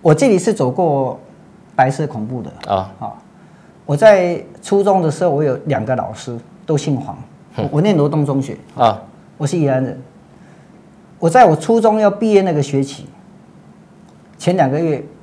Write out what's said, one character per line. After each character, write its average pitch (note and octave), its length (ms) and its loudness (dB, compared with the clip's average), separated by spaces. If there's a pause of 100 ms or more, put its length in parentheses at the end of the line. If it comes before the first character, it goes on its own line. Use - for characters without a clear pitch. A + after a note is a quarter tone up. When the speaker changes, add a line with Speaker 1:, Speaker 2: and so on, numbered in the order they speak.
Speaker 1:
我 D#3 120 4
这 C4+ 140 2
里 G3+ 100 4
是 G3 140 0
走 B2+ 180 0
过 C#3 500 -2 (560)
白 C3 140 4
色 D3+ 160 -4
恐 G#2+ 200 -8
怖 B2 160 -8
的。 E2+ 80 -12 (160)
Speaker 2:
啊。 F#2+ 320 -2
Speaker 1:
好， A2 200 -12 (640)
我 C#3+ 100 -2
在 F#3 480 4 (200)
初 G3+ 200 0
中 F#3+ 200 2
的 D#3+ 80 0
时 D3 120 -4
候， F3+ 80 2
我 C#3+ 140 0
有 C3+ 100 0 (120)
两 C3+ 180 -2
个 C3 100 -2
老 A#2 200 -6
师 A#2+ 200 -12 (300)
都 D#3 120 -2
姓 C#3 200 -2
黄。 - 200 -10 (420)
Speaker 2:
嗯。 B2+ 60 -4
Speaker 1:
我， - 120 -4
我 D3 60 2
念 G#3 120 0
罗 D3 140 2
东 D3+ 160 -2
中 C#3 160 -2
学。 B2+ 160 -8 (180)
Speaker 2:
啊。 A2+ 240 2 (380)
Speaker 1:
我 D#3 100 -6
是 F3 120 -2
宜 D3+ 100 0
兰 C3 160 0
人。 B2+ 160 -8 (1160)
我 E3+ 100 0
在 A#3 160 6
我 E3+ 100 6
初 A3+ 240 0
中 A3 220 2
要 G#3 100 4
毕 G#3+ 220 -2
业 G3 80 6
那 F#3+ 120 0
个 D3 100 0
学 C#3 200 -2
期， - 240 -8 (1300)
前 F3+ 180 0
两 C#3+ 140 2
个 C#3+ 100 -2
月 D#3 240 -2 (180)